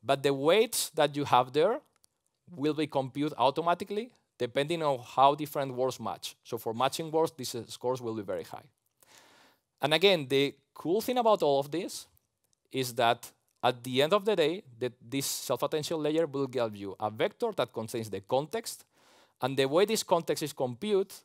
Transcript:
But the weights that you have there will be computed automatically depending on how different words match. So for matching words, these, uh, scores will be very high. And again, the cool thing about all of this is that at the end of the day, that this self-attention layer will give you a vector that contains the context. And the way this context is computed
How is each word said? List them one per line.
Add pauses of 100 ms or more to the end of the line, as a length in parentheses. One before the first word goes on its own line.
But
the
weights
that
you
have
there (720)
will
be
computed
automatically (260)
depending
on (160)
how
different
words
match.
So
for
matching
words,
these,
uh,
scores
will
be
very
high. (1160)
And
again,
the (180)
cool
thing
about
all
of
this (640)
is
that (320)
at
the
end
of
the
day, (160)
that
this
self-attention
layer
will
give
you
a
vector
that
contains
the
context. (540)
And
the
way
this
context
is
computed (120)